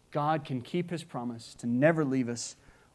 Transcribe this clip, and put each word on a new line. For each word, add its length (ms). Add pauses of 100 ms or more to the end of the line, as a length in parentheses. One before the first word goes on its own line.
(120)
God 340
can 160
keep 260
his 160
promise 520
to 100
never 360
leave 280
us 260 (380)